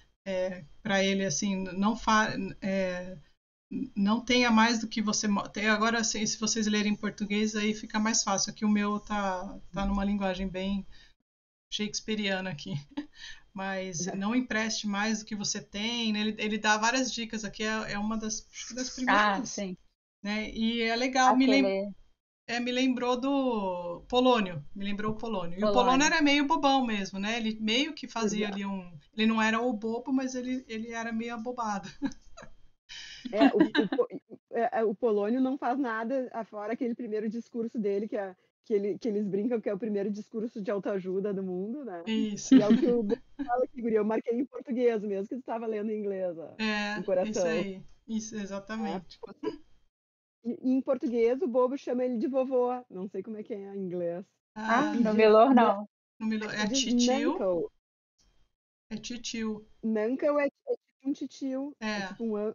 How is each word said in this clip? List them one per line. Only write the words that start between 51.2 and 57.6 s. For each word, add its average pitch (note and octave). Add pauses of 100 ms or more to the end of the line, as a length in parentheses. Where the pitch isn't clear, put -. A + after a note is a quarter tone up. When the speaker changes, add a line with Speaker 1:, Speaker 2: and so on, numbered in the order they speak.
Speaker 2:
o F#4
Bobo B3+
chama B3+
ele B3+
de A3
vovô. B3+
Não F#3
sei F#3+
como A3
é G#3+
que A3+
é G3
em G3+
inglês. F3 (300)
Speaker 3:
Ah, A3+
Speaker 1:
Ah, D#4
Speaker 3:
no A#3
Speaker 2:
Diz G#3+
Speaker 3:
Milor, A3
Speaker 2:
nan-, - (220)
Speaker 3:
não. G#3 (300)
Speaker 1:
no A3
Milor, G#3+
é G#3
Speaker 2:
diz B3
Speaker 1:
titio. B3 (100)
Speaker 2:
nuncle. F3+ (1200)